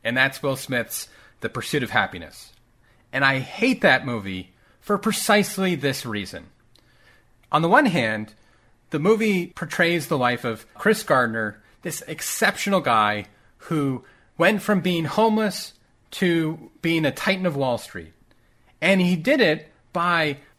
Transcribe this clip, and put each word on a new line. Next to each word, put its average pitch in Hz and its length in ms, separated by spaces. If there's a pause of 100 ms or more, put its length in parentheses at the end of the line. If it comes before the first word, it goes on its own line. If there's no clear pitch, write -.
And 117 140
that's 135 240
Will 135 140
Smith's 123 520 (340)
The 113 80
Pursuit 127 340
of 113 80
Happiness. 90 600 (640)
And 135 100
I 135 140
hate 214 440
that 147 260
movie 98 460 (280)
for 208 160
precisely 202 800
this 135 280
reason. 101 440 (1000)
On 151 120
the 165 80
one 269 160
hand, 110 480 (560)
the 156 100
movie 202 560
portrays 170 520
the 160 100
life 123 260
of 113 300
Chris - 280
Gardner, 113 640 (180)
this 170 240
exceptional 190 760
guy 107 460 (300)
who 139 460 (340)
went 190 240
from 202 200
being 170 240
homeless 214 640 (400)
to 165 580 (120)
being 165 240
a 131 60
titan 185 340
of 160 100
Wall 131 220
Street. 80 340 (720)
And 190 180
he 180 160
did 254 240
it 160 320 (220)
by 165 460 (180)